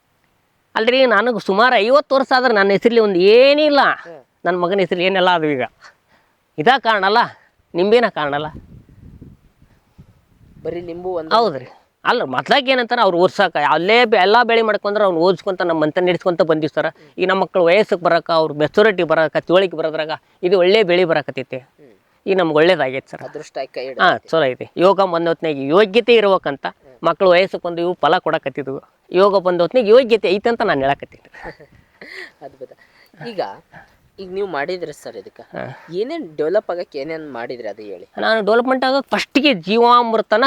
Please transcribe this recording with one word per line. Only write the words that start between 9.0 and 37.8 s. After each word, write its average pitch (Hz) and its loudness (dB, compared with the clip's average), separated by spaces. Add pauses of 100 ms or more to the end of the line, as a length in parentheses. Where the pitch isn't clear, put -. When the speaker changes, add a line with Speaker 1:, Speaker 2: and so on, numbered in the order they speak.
Speaker 2:
ಬರೀ 165 -10
ನಿಂಬು 175 -12
ಒಂದು. 165 -4
Speaker 1:
ಹೌದ್ರಿ. 165 -2 (400)
ಅಲ್ಲ, 220 0
ಮೊದ್ಲಾಗ 151 -2
ಏನಂತಾರ, 240 -2
ಅವ್ರು 185 2
ಓದ್ಸಾಕ 180 0 (120)
ಅಲ್ಲೇ 190 4
ಬೆ-, 214 2
ಎಲ್ಲಾ 208 4
ಬೆಳೆ 226 2
ಮಾಡ್ಕೊಂಡ್ರೆ 208 -2
ಅವ್ನು 180 0
ಓದಿಸ್ಕೊಂತ 185 0
ನಮ್ಮ 165 -2
ಮಂತ 151 0
ನಡೆಸ್ಕೊಂತ 180 0
ಬಂದಿವಿ 156 0
ಸರ. 151 -2 (320)
ಈಗ 180 -2
ನಮ್ಮ 190 0
ಮಕ್ಳು 185 0
ವಯಸ್ಸಿಗೆ 185 2
ಬರಕ, 170 0
ಅವ್ರು 160 0
ಮೆಚುರಿಟಿ 180 0
ಬರಕ, 156 0
ತಿಳುವಳಿಕೆ 175 0
ಬರೋದ್ರಾಗ 156 -6 (320)
ಇದು 180 2
ಒಳ್ಳೆ 196 4
ಬೆಳೆ 175 2
ಬರಕತ್ತೈತಿ. 143 -6
Speaker 2:
ಹ್ಮ್. 135 -20 (380)
Speaker 1:
ಈಗ 190 -2
ನಮ್ಗೆ 165 0
ಒಳ್ಳೇದಾಗೈತೆ 151 0
ಸರ್. - -18
Speaker 2:
ಅದೃಷ್ಟ 147 -16 (140)
ಕೈ 139 -12
Speaker 1:
ಹಾ, 127 -10
Speaker 2:
ಹಿಡ್ದೈತಿ. 135 -2
Speaker 1:
ಚಲೋ 160 0
ಐತಿ. 123 -4
ಯೋಗ 185 2
ಬಂದ 170 -2
ಹೊತ್ನಾಗ 160 -4
ಯೋಗ್ಯತೆ 190 2
ಇರ್ಬೇಕಂತ 190 0
Speaker 2:
ಹ್ಮ್. 165 -10
Speaker 1:
ಮಕ್ಳು 185 0
ವಯಸ್ಸಿಗೆ 180 2
ಬಂದು 175 -6
ಇವು 175 -4
ಫಲ 160 2
ಕೊಡಕತ್ತಿದ್ವು. 143 -6 (320)
ಯೋಗ 190 4
ಬಂದ 175 0
ಹೊತ್ನಾಗ 202 0
ಯೋಗ್ಯತೆ 220 4
ಐತಂತ 233 -2
ನಾನು 165 -2
ಹೇಳಕತ್ತೀನಿ. - -6
Speaker 2:
<laughs> - -20 (600)
ಅದ್ಭುತ. 135 -18 (580)
ಈಗ, 196 -8 (800)
ಈಗ 185 -16
ನೀವು 196 -6
ಮಾಡಿದ್ರಿ 160 -8
ಸರ್ 113 -18
ಇದಕ್ಕೆ, 104 -20 (100)
Speaker 1:
ಹಾ. 127 -14
Speaker 2:
ಏನೇನ್ 220 -8
ಡೆವಲಪ್ 170 -2
ಆಗಕ್ಕೆ 175 -10
ಏನೇನ್ 156 -10
ಮಾಡಿದ್ರಿ 120 -12
ಅದು 104 -14